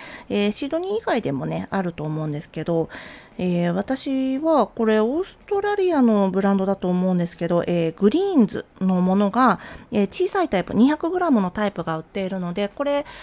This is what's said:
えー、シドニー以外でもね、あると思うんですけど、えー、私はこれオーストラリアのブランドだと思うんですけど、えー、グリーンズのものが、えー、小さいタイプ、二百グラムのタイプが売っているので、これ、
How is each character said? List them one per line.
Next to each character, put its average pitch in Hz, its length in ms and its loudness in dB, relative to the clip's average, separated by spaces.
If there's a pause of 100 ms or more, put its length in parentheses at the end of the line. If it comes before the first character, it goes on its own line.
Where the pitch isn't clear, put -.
(280)
え 202 220 0
ー、 - 20 -2
シ 285 160 -4
ド 320 120 -2
ニ 370 100 -6
ー 415 80 -2
以 453 40 -6
外 302 200 -2
で 277 100 -4
も 139 140 -4
ね、 - 260 -6
あ 190 100 -2
る 175 120 -4
と 147 100 -10
思 156 220 -4
う - 20 -4
ん 151 60 -4
で 147 80 -8
す - 80 -16
け 156 160 -8
ど、 165 240 0 (520)
え 175 300 0
ー、 - 20 0
私 262 640 -2
は 302 300 2
こ - 160 -4
れ 220 160 4
オ 254 220 0
ー - 20 -2
ス - 240 -20
ト 403 140 0
ラ 415 140 0
リ 370 180 2
ア 277 80 4
の 208 280 4
ブ 185 120 0
ラ 196 100 4
ン 196 60 4
ド 190 80 0
だ 196 100 0
と 185 140 -2
思 180 220 2
う 185 40 2
ん - 20 2
で 175 80 0
す - 120 -8
け 170 100 -4
ど、 170 200 2
え 165 280 0
ー、 - 20 -20
グ 196 120 6
リ 302 100 2
ー 392 180 0
ン 214 100 6
ズ - 180 -6 (160)
の 185 180 2
も 180 160 2
の 202 160 2
が、 233 300 2 (320)
え 208 100 2
ー、 196 40 0
小 370 200 -2
さ 381 160 0
い - 60 -2
タ 190 100 0
イ 175 60 -2
プ、 - 80 -10
二 240 160 6
百 311 200 -2
グ 359 100 -2
ラ 339 120 2
ム 233 80 4
の 185 100 0
タ 214 180 -2
イ 196 40 -4
プ 170 140 -6
が 160 120 -4
売 160 40 -8
っ - 20 -10
て 196 220 -6
い 180 40 -4
る 190 120 -6
の 175 100 -4
で、 202 160 -2
こ 240 160 -6
れ、 285 220 -2 (180)